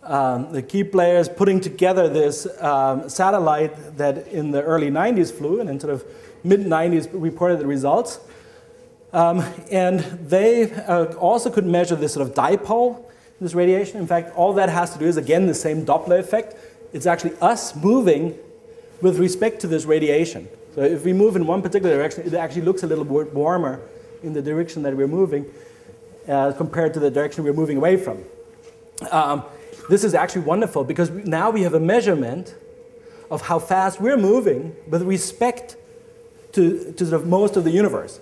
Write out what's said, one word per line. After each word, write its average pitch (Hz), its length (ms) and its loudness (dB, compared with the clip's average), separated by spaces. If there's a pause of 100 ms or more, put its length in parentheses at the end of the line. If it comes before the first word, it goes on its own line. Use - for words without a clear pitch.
um, 135 480 -2
the 139 100 -6
key 196 220 -2
players 175 440 4
putting 190 320 4
together 185 480 2
this, 147 380 0 (160)
um, 135 460 0
satellite 156 880 0
that 143 320 -2
in 151 240 -6
the 143 100 0
early 156 280 0
nineties 180 420 0
flew, 160 280 -2
and 214 80 -6
in 139 120 -6
sort 147 120 -4
of 135 120 -6 (400)
mid 196 200 4
nineties 165 440 0
reported 175 500 0
the 147 80 -4
results. 143 540 0 (920)
Um, 170 300 2 (280)
and 185 300 2 (280)
they, 220 440 4
uh, 170 420 0
also 233 340 0
could 202 160 0
measure 175 320 2
this 147 160 -2
sort 139 160 -4
of 113 60 -12
dipole, 208 680 0 (380)
this 170 140 -6
radiation. 185 440 2
In 180 80 -6
fact, 170 300 -2
all 180 180 2
that 190 140 2
has 170 240 -2
to 151 60 -14
do 151 80 0
is, 170 100 2
again, 156 300 2
the 160 80 2
same 156 320 -4
Doppler 170 320 2
effect. 214 360 -2 (380)
It's 139 140 -4
actually 170 340 0
us 220 340 0
moving 170 640 2 (640)
with 170 180 2
respect 185 420 0
to - 60 -8
this 160 180 -2
radiation. 156 640 0 (260)
So 139 80 -2
if 147 220 2
we 185 80 2
move 202 240 4
in 170 100 0
one 180 160 0
particular 185 340 2
direction, 151 300 -4
it 165 80 -4
actually 165 280 -4
looks 185 200 0
a 180 40 -4
little 156 180 -2
bit 147 280 -2
warmer 147 480 -2 (420)
in 160 100 -10
the 147 100 -6
direction 156 400 -4
that 139 140 -4
we're 139 120 0
moving, 147 380 -2 (840)
uh, 139 240 2
compared 160 420 -2
to 160 60 -4
the 143 100 2
direction 147 340 -4
we're 143 100 0
moving 151 220 -2
away 165 200 4
from. 117 280 -6 (840)
Um, 147 340 0 (440)
this 196 160 4
is 190 100 0
actually 175 280 0
wonderful 156 420 0
because 156 260 -2
we, 185 120 -10
now 180 280 0
we 220 120 0
have 170 120 0
a 160 60 4
measurement 170 720 0 (760)
of 151 120 -6
how 170 160 -2
fast 185 420 -2
we're 254 160 2
moving 196 580 2 (140)
with 170 140 -2
respect 196 760 -4 (760)
to, 170 400 0
to 175 140 -4
sort 160 160 0
of 170 60 -6
most 202 280 2
of 180 80 0
the 160 60 2
universe 160 520 0